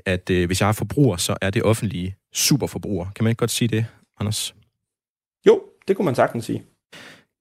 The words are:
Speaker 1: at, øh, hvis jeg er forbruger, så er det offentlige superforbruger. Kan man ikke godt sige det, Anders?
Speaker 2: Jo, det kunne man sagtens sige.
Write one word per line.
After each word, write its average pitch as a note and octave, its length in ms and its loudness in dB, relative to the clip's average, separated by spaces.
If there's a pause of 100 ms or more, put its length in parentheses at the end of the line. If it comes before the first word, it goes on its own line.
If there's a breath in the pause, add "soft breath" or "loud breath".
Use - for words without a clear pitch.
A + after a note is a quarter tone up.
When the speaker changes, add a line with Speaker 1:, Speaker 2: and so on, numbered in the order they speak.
Speaker 1:
at, F#2 240 -2
øh, F2+ 160 2
hvis F2+ 160 -2
jeg G2+ 80 4
er A2 40 2
forbruger, G#2 440 2
så - 240 -4
er G2 80 0
det - 140 -2
offentlige F#2+ 520 -2 (180)
superforbruger. F#2 720 -2 (100)
Kan - 80 -4
man A2+ 80 4
ikke A2+ 80 -2
godt A#2+ 120 -2
sige - 160 0
det, A2 180 -2 (340)
Anders? - 360 -6 (920)
Speaker 2:
Jo, G#3+ 140 8 (260)
det G3 80 2
kunne G#3 100 -2
man C3 100 0
sagtens A#2 300 0
sige. A2 180 -6 (760 loud breath)